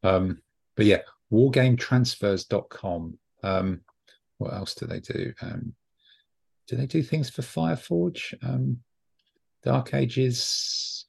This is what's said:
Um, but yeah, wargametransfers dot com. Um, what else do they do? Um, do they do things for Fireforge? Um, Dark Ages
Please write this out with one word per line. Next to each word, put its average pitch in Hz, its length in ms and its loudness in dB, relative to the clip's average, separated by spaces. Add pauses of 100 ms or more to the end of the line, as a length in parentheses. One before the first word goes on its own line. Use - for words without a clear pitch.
Um, 92 380 2 (340)
but 110 100 6
yeah, 98 160 6 (300)
wargametransfers 123 1120 4
dot 101 220 -2
com. 82 500 -8 (240)
Um, 95 380 -2 (580)
what - 140 -6
else - 220 -8
do - 120 -10
they - 140 -8
do? - 320 -6 (100)
Um, - 320 -10 (960)
do 123 80 -6
they 131 100 -2
do 160 160 0
things 151 280 -2
for - 120 -8
Fireforge? - 880 -2 (140)
Um, 131 320 -2 (840)
Dark 127 300 0
Ages - 1160 -2